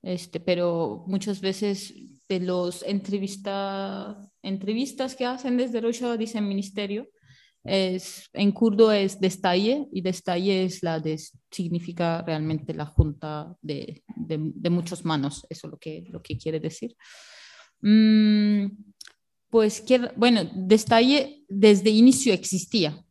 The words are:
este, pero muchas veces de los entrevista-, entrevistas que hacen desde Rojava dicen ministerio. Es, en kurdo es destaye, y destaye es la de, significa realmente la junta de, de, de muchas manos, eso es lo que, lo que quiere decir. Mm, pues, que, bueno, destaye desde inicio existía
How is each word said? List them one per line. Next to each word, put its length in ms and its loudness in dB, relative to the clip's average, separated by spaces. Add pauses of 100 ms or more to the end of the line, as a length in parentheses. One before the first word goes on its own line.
este, 360 -8
pero 680 -2
muchas 320 -4
veces 540 -4 (340)
de 120 -2
los 420 -4
entrevista-, 1500 -6 (120)
entrevistas 760 -4
que 80 -4
hacen 320 -4
desde 240 -2
Rojava 380 -4
dicen 280 -4
ministerio. 640 -6 (560)
Es, 680 -4
en 180 2
kurdo 400 4
es 280 0
destaye, 720 0
y 80 -4
destaye 640 -2
es 180 -6
la 180 -2
de, 200 -4 (300)
significa 720 -4
realmente 520 -4
la 120 -8
junta 720 -2
de, 440 -10 (100)
de, 240 -6
de 320 -4
muchas 340 -4
manos, 460 -4
eso 160 -16
es 60 -14
lo 60 -20
que, 320 -14
lo 120 -16
que 160 -12
quiere 220 -6
decir. 340 -10 (840)
Mm, 880 4 (840)
pues, 300 2
que, 180 2 (180)
bueno, 380 4
destaye 920 4
desde 420 6
inicio 440 6
existía 760 -2